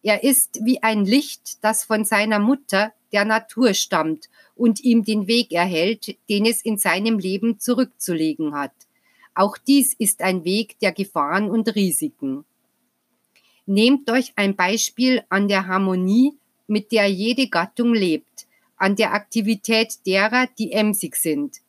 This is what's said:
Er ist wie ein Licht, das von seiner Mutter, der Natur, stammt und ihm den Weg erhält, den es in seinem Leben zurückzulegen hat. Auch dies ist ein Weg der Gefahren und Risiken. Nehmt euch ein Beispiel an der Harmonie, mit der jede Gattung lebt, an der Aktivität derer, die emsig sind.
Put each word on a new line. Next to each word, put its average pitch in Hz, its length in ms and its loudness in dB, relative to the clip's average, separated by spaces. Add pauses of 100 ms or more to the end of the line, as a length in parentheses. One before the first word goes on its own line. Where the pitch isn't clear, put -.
Er 208 200 0
ist - 420 0
wie 254 180 0
ein 214 220 2
Licht, - 600 -2
das 220 200 0
von 214 200 -2
seiner 214 340 0
Mutter, 214 540 0 (200)
der 202 120 2
Natur, 220 500 0
stammt 160 540 -4 (260)
und 226 300 0
ihm 233 200 4
den 208 220 -2
Weg 233 260 -2
erhält, 180 640 -2 (120)
den 202 180 0
es 233 160 0
in 214 160 -2
seinem 202 400 0
Leben 190 400 -4
zurückzulegen 160 960 -4
hat. 143 180 -8 (640)
Auch 196 220 0
dies - 380 2
ist - 260 -4
ein 185 240 -2
Weg 202 360 -4
der 190 120 0
Gefahren 180 580 -2
und 220 240 -2
Risiken. 147 680 -4 (1200)
Nehmt 233 440 2
euch 254 260 0
ein 196 200 0
Beispiel 226 720 0
an 202 200 0
der 190 180 0
Harmonie, 190 680 2 (320)
mit 214 260 -2
der 208 140 4
jede 220 420 0
Gattung 233 460 0
lebt, 175 520 -2 (300)
an 196 180 0
der 214 200 0
Aktivität 220 920 -2
derer, 214 420 2 (100)
die 220 140 -4
emsig 202 440 -2
sind. 147 420 -4 (100)